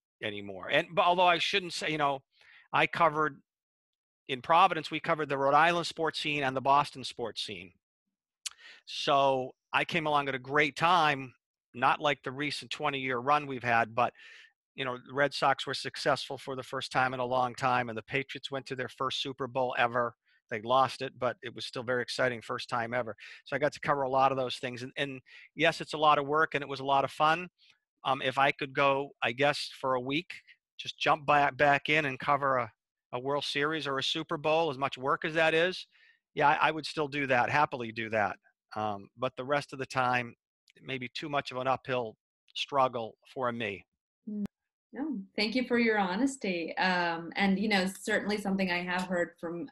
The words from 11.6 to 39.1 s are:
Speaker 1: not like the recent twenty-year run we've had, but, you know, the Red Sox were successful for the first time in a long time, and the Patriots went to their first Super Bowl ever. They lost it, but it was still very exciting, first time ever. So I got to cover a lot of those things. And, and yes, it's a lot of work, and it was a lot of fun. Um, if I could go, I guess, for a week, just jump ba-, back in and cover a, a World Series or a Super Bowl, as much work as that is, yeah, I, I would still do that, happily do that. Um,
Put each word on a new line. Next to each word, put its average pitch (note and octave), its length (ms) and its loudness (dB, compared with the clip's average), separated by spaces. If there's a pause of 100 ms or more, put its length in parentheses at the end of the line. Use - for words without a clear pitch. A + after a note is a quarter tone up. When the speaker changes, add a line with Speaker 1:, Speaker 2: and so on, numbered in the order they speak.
Speaker 1:
not C3 280 0
like D3 220 0
the C3+ 80 -8
recent C3+ 400 -6
twenty-year C3+ 480 -4
run C#3+ 280 2
we've B2+ 160 -8
had, A#2 320 2
but, A#2+ 180 2 (600)
you C3+ 100 -6
know, B2 120 -4
the B2+ 160 -18
Red C#3 200 2
Sox - 320 2
were C#3 80 -4
successful - 640 -2
for C3+ 180 -10
the B2+ 80 -8
first C3 280 -8
time C3 220 2
in C3 60 -4
a B2 60 -2
long B2 300 0
time, B2 340 0
and A2 80 -8
the A2 60 -8
Patriots - 480 -6
went C3+ 160 -8
to C3+ 80 -8
their B2+ 140 -6
first - 320 -4
Super C3+ 260 -6
Bowl B2 300 -2
ever. A#2+ 380 2 (360)
They A2 100 -4
lost B2 400 2
it, C3 160 -6
but A#2+ 240 -2
it A2+ 140 -12
was A#2+ 100 -10
still - 160 -10
very B2 220 -2
exciting, B2 360 -2
first A#2+ 300 -10
time A#2 240 -2
ever. A#2 220 -4 (300)
So - 100 -4
I C3 40 -2
got C#3+ 140 0
to - 60 -14
cover C#3+ 240 0
a C3 60 -2
lot C3+ 220 4
of C3+ 60 -2
those B2+ 200 -4
things. B2 260 -8
And, C3 120 -10
and C#3 240 -6 (360)
yes, D#3+ 260 2
it's D#3+ 140 -8
a - 20 -4
lot D3 220 6
of C#3+ 80 -2
work, D3+ 260 2
and C#3+ 80 0
it C#3 80 -8
was C3+ 120 -8
a C3 40 -8
lot C#3 180 4
of C3 60 0
fun. D#3+ 400 2 (540)
Um, C#3 180 0
if C3 160 -2
I C#3 140 4
could C#3+ 200 -6
go, C#3 380 2 (140)
I A#2+ 80 2
guess, C#3 400 0 (100)
for C3 140 0
a B2+ 40 0
week, C#3 300 -4 (480)
just - 220 -12
jump D3 260 2
ba-, C#3+ 300 4
back C#3+ 340 4
in D3+ 160 2
and C3 140 -4
cover C#3 380 2
a, A#2 140 -2 (420)
a B2+ 60 -6
World C#3 240 -2
Series D3 440 -2
or C3+ 100 -2
a C3+ 60 -2
Super D#3+ 340 -4
Bowl, D#3 320 2
as C3 80 -4
much C3+ 220 -4
work C#3+ 260 -2
as D#3+ 80 -4
that D#3+ 220 4
is, F3+ 320 0 (480)
yeah, D3 140 4
I, D3 180 4
I D#3 40 2
would D#3 140 -6
still D3+ 220 -4
do C#3 180 -4
that, B2 240 2
happily C3 420 0
do A2 200 -6
that. G#2 260 0 (380)
Um, G#2 320 -6 (100)